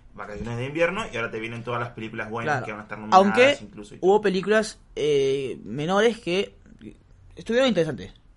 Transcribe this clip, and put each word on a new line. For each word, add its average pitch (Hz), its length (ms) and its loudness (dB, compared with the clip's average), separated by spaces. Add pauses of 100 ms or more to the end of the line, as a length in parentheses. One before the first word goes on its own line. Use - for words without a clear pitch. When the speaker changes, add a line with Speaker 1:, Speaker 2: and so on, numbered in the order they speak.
(140)
Speaker 1:
Vacaciones 104 440 -8
de 123 80 -4
invierno 170 380 0 (100)
y - 20 -8
ahora 113 140 -2
te 110 100 -6
vienen 117 240 -8
todas 120 160 -4
las 120 100 -4
películas 110 420 -10
buenas 117 240 -2
Speaker 2:
Claro. 117 100 -4
Speaker 1:
que 107 60 -8
van 104 80 -10
a 107 60 -14
estar 104 120 -12
nominadas 110 260 6
Speaker 2:
Aunque 208 380 4
Speaker 1:
incluso 104 320 -16
y - 60 -20
todo. 180 100 4
Speaker 2:
hubo 214 120 6
películas, 202 580 0 (160)
eh, 135 680 0
menores 190 560 0
que 185 360 -4 (800)
estuvieron 240 340 2
interesantes. 151 440 -2 (240)